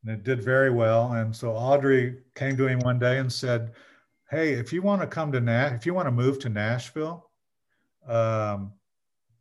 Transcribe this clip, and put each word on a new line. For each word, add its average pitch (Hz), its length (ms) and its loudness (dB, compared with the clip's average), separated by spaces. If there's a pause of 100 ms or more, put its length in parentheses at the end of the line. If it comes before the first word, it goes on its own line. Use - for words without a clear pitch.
and 110 80 -8
it 101 120 -8
did 123 200 -2
very 131 260 4
well. 117 440 2
And 113 220 -2
so 117 180 -6
Audrey 131 640 2 (180)
came 135 220 -4
to 131 100 2
him 127 120 2
one 123 200 2
day 123 180 2
and 131 140 -2
said, 117 400 -2 (580)
"Hey, 156 240 0
if 117 180 -4
you 170 120 -2
wanna 196 240 2
come 156 240 -4
to 135 80 0
Na-, 120 340 2
if 120 140 -6
you 175 80 0
wanna 165 160 0
move 127 280 2
to 131 100 -6
Nashville, 123 800 -4 (760)
um, 107 680 0 (680)